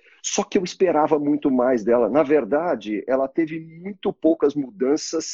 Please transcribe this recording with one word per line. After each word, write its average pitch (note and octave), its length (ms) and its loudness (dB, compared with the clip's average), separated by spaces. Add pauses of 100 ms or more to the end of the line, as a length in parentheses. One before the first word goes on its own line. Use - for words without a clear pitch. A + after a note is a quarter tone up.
(220)
Só - 200 -2
que - 160 -4
eu F3+ 60 2
esperava D#3 540 2
muito D3 320 0
mais B2 340 2
dela. A#2 240 4
Na C#3+ 140 2
verdade, C3 840 0
ela C3 220 0
teve D#3+ 320 -4
muito F3 520 -8
poucas D#3+ 420 0
mudanças C#3 800 -4